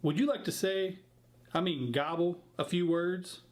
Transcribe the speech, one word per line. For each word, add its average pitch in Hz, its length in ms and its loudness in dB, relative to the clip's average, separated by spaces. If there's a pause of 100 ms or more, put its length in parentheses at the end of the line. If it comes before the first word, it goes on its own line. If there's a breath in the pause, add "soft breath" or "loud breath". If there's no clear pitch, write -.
would 151 180 2
you 262 60 4
like 277 200 0
to 175 60 -2
say, 190 480 -2 (540)
I 165 80 2
mean 147 300 0
gobble, 165 480 0 (180)
a 151 80 0
few 175 220 0
words? 175 540 -2 (100)